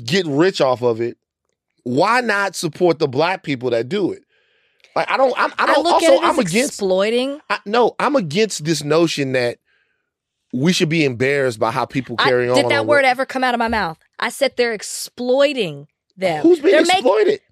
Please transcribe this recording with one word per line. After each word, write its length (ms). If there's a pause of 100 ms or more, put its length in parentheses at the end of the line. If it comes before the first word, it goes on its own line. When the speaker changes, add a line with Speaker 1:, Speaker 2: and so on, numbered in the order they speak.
Speaker 1:
get 200
rich 360
off 200
of 200
it, 160 (680)
why 380
not 340
support 440
the 80
black 360
people 280
that 180
do 240
it? 100 (720)
Like, 160
I 60
don't, 200
I'm, 220
I 40
Speaker 2:
I 20
Speaker 1:
don't, 180
Speaker 2:
look 120
Speaker 1:
also, 120
Speaker 2:
at 60
it 100
as 60
Speaker 1:
I'm 100
against 300
Speaker 2:
exploiting. 800
Speaker 1:
I, 160
no, 340
I'm 160
against 480
this 200
notion 500
that 240 (960)
we 180
should 180
be 140
embarrassed 560
by 120
how 140
people 340
Speaker 2:
I, 100
Speaker 1:
carry 180
Speaker 2:
did 160
Speaker 1:
on 60
Speaker 2:
that 120
Speaker 1:
on 60
Speaker 2:
word 120
Speaker 1:
what 60
Speaker 2:
ever 200
come 180
out 100
of 60
my 80
mouth? 300 (220)
I 100
said 260
they're 180
exploiting 1120 (280)
them. 280
Speaker 1:
Who's 160
being 160
Speaker 2:
They're 80
making 140
Speaker 1:
exploited? 440 (100)